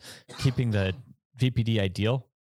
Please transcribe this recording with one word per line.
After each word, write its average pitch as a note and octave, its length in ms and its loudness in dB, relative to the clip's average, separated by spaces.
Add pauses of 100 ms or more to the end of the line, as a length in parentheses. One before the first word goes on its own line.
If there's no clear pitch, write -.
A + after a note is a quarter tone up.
(380)
keeping B2+ 320 2
the F#2+ 240 0 (420)
V B2+ 140 2
P A#2+ 140 0
D A2 160 2
ideal G2+ 480 0 (180)